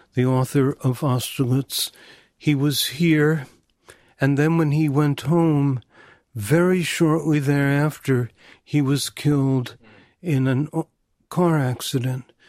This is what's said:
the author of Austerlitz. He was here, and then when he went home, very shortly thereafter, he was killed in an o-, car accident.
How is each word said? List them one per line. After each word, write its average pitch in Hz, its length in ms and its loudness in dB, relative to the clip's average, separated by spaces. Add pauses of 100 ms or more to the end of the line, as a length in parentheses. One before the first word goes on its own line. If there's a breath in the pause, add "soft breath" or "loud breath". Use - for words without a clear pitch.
(140 soft breath)
the 127 100 2
author 131 560 0
of 127 220 -2
Austerlitz. 127 880 -2 (480 loud breath)
He 151 160 0
was 139 320 -2
here, 151 600 0 (720 soft breath)
and 139 180 2
then 160 180 2
when 156 140 2
he 151 180 0
went 143 340 0
home, 143 600 2 (500 soft breath)
very 170 520 0
shortly 156 560 0
thereafter, 139 920 0 (320 soft breath)
he 147 180 -2
was 135 300 -2
killed 135 680 0 (460 soft breath)
in 135 240 0
an 135 260 0
o-, 156 140 -4 (420)
car 170 300 2
accident. 127 720 -4 (180 soft breath)